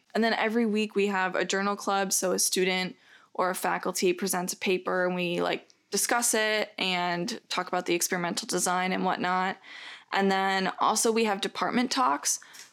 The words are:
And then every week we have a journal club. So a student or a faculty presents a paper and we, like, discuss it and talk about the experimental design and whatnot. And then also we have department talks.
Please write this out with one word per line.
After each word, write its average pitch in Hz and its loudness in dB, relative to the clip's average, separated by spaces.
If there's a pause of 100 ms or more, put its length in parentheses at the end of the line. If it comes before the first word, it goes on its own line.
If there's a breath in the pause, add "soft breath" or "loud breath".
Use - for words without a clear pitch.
(140)
And 214 2
then 226 2
every 226 2
week 214 0
we 202 2
have 185 0
a - 2
journal 196 0
club. 196 0
So 180 0
a 196 2
student 185 0 (360 loud breath)
or 185 0
a 185 -2
faculty 180 0
presents 185 -2
a - -12
paper 185 0
and 180 0
we, 175 0
like, 170 -2 (220)
discuss 240 0
it 214 0
and 175 -2 (120)
talk 180 -4
about 180 -2
the 175 2
experimental 175 -2
design 185 0
and 185 0
whatnot. 185 0 (560 loud breath)
And 196 4
then 190 2
also 214 2
we 226 2
have 196 0
department - -2
talks. 277 0 (320 loud breath)